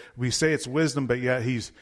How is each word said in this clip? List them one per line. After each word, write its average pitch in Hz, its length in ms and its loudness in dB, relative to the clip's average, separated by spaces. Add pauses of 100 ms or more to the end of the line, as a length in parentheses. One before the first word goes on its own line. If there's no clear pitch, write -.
(160)
we 123 140 -2
say 156 240 2
it's 147 120 -2
wisdom, 139 400 0
but 123 120 2
yet 127 240 0
he's, 117 280 -2 (120)